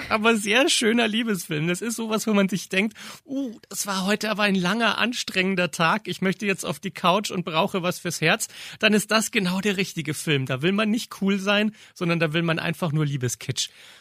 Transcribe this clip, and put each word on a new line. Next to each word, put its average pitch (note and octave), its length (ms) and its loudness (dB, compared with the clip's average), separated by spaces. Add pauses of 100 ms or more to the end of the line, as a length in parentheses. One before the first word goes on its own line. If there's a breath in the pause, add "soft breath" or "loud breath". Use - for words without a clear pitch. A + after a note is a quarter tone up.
aber A3 280 4
sehr A3 320 2
schöner A#3 380 2
Liebesfilm. G3+ 600 -2
Das F3 140 0
ist A3+ 160 -4
sowas, A3 280 -2
wo A3 80 2
man G3 140 6
sich F#3 220 -4
denkt, G3 280 -2 (280 loud breath)
„Uh, C4 420 -6
das - 180 -8
war F#3+ 200 -2
heute G#3+ 260 0
aber G#3 120 0
ein G3 120 4
langer, G3+ 420 2
anstrengender F#3+ 760 0
Tag. F3+ 360 2
Ich F3+ 140 -8
möchte F#3+ 240 0
jetzt G3 200 -2
auf E3+ 140 -4
die F#3 120 -8
Couch F#3+ 400 0
und F#3 120 -4
brauche F3+ 400 0
was F3+ 160 -2
fürs - 220 -6
Herz.“ E3 260 2 (320 loud breath)
Dann G#3+ 140 4
ist G#3 180 0
das A3 200 0
genau F#3+ 280 0
der G3 160 0
richtige E3 380 -4
Film. C#3+ 320 0
Da C3 160 -4
will F3 100 2
man G#3+ 180 0
nicht - 320 -4
cool G3 160 2
sein, G#3 380 2 (180 soft breath)
sondern E3+ 260 0
da D#3+ 120 0
will E3+ 120 0
man E3 160 0
einfach E3 340 -2
nur D#3 120 2
Liebeskitsch. - 640 -4 (320 soft breath)